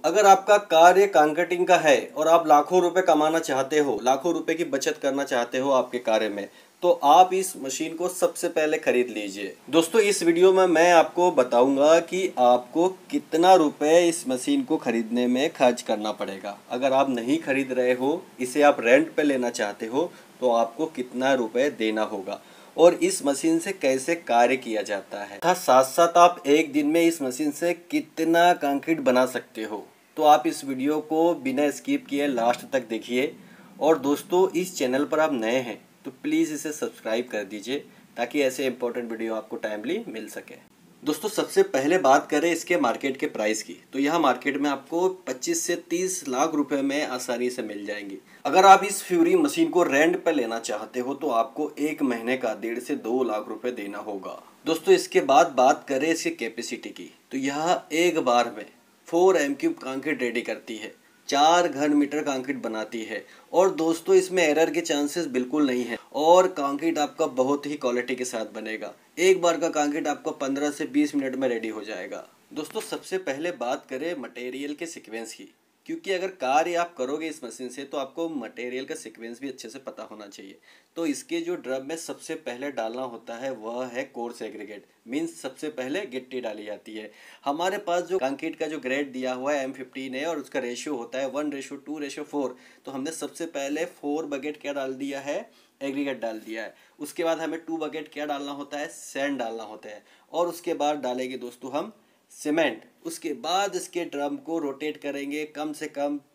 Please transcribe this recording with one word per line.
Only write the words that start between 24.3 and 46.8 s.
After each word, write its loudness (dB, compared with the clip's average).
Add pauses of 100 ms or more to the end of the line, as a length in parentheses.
किया -4
जाता -8
है, -14
तथा 2
साथ-साथ 4
आप 6
एक 4
दिन 0
में 4
इस 2
मशीन -4
से -2
कितना 2
कंक्रीट -2
बना 4
सकते -8
हो। -10 (300)
तो 0
आप 6
इस -4
वीडियो -2
को 2
बिना -2
स्किप -4
किए -2
लास्ट 0
तक -2
देखिए। -4 (440)
और 4
दोस्तों, 0
इस -4
चैनल 0
पर -2
आप 2
नए 0
हैं -8 (240)
तो -10 (120)
प्लीज़ 0
इसे -8
सब्सक्राइब -6
कर -6
दीजिए, -8 (400)
ताकि -2
ऐसे 0
important -6
video -4
आपको -8
timely -6
मिल -12
सके। -18 (280)
दोस्तों, -4
सबसे 0
पहले 2
बात 4
करें 2
इसके -2
मार्केट -2
के -4
प्राइस -2
की, -16 (180)
तो -4
यह 0
मार्केट 0
में 0
आपको -2 (180)
पच्चीस -4
से -2 (140)
तीस -4
लाख 0
रुपए -2